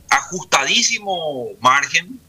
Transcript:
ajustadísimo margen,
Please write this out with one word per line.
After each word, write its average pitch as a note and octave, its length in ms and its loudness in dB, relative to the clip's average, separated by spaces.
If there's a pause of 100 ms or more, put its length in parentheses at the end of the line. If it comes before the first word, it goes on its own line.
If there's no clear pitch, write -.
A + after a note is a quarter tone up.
(100)
ajustadísimo E3+ 1400 -2 (100)
margen, C#3+ 680 2